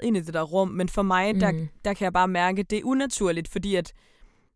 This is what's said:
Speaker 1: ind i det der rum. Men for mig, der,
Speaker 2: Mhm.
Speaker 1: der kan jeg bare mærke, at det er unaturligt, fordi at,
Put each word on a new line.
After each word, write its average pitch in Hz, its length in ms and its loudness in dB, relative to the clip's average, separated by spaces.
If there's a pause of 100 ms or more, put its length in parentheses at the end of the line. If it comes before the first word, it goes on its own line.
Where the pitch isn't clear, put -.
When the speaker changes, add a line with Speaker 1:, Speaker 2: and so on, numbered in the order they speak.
Speaker 1:
ind 226 140 2
i - 20 2
det 160 140 -10
der 165 80 0
rum. 175 260 0
Men 180 220 -2
for - 120 -2
mig, 190 400 2
der, 202 100 4
Speaker 2:
Mhm. 160 180 -4 (160)
Speaker 1:
der 202 80 -2
kan 196 120 -4
jeg 180 80 -2
bare 180 140 4
mærke, 185 320 0
at 196 100 -4
det 214 100 0
er - 40 -14
unaturligt, 226 640 0
fordi 196 280 -4
at, 175 180 -2 (640)